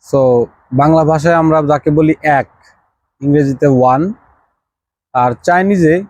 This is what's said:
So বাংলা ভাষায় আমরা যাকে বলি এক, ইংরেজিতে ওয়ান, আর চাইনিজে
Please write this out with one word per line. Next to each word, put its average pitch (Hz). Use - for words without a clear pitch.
So 139
বাংলা 151
ভাষায় 160
আমরা 160
যাকে 151
বলি 156
এক, 127
ইংরেজিতে 143
ওয়ান, 127
আর 123
চাইনিজে 180